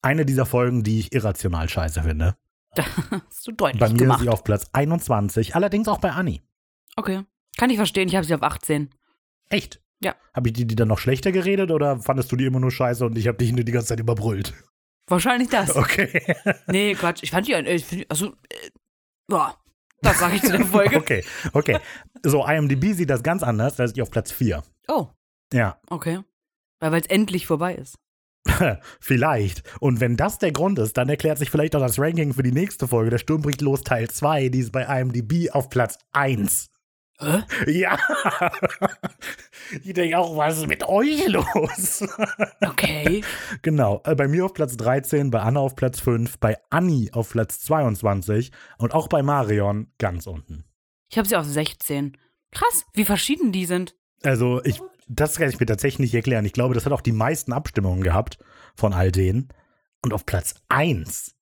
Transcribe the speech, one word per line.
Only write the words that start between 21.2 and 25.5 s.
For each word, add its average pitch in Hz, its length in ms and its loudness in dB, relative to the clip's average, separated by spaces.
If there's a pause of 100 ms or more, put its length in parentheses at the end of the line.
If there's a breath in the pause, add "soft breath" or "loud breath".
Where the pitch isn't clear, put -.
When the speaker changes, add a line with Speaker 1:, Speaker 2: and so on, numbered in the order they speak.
Speaker 1:
okay. 139 260 2 (460 loud breath)
So, 143 200 4
I 151 120 2
M 151 120 2
D 139 60 2
B 170 180 2
sieht 175 160 -2
das 123 140 0
ganz 170 220 -2
anders, 120 320 0
da 127 80 0
ist 113 100 -4
die 131 80 -4
auf - 80 -6
Platz - 220 -4
vier. 90 320 -2 (240)
Speaker 2:
Oh. 143 180 0 (460)